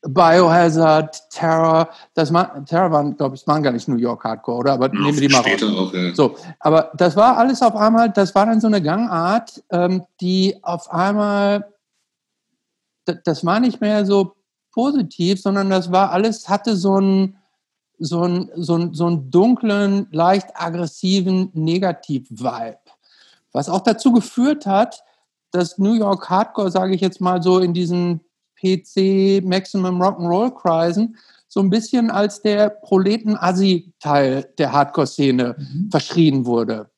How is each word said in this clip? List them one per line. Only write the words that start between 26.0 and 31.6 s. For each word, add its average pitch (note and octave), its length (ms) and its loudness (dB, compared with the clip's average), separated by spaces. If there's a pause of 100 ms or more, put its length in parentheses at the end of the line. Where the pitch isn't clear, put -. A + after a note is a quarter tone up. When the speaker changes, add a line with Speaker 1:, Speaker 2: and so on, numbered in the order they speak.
Speaker 1:
Hardcore, G3 420 -2
sage F#3+ 240 -2
ich E3+ 60 -4
jetzt F#3 220 -4
mal F3+ 200 0
so, F#3 160 2
in F3+ 140 0
diesen F3 480 -2 (360)
P F#3+ 260 -2
C F#3+ 640 2
Maximum F#3 560 -2
Rock'n'Roll-Kreisen F3+ 1160 0 (320)
so - 120 -4